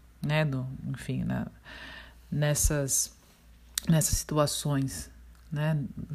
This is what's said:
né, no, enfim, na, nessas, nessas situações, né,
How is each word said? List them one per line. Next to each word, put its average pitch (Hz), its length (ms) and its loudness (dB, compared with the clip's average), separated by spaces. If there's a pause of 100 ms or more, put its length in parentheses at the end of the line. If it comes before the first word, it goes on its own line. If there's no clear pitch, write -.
(220)
né, 151 220 2
no, 131 240 0 (180)
enfim, 131 380 -4
na, - 240 -2 (800)
nessas, 147 880 2 (720)
nessas 156 300 6
situações, 143 920 0 (400)
né, 151 320 0 (340)